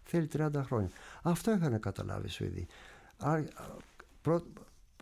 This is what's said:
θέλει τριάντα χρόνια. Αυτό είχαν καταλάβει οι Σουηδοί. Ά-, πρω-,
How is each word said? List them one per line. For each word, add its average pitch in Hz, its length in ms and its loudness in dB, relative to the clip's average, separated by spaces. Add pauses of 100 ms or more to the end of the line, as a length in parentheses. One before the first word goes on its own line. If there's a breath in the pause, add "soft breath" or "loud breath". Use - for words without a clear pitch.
(100)
θέλει 170 160 4
τριάντα 147 380 2
χρόνια. 110 260 2 (320 loud breath)
Αυτό 175 300 2
είχαν 156 280 4
καταλάβει 98 460 -4
οι 101 40 -6
Σουηδοί. 92 360 -4 (500 loud breath)
Ά-, 156 260 2 (800)
πρω-, 165 240 2 (560)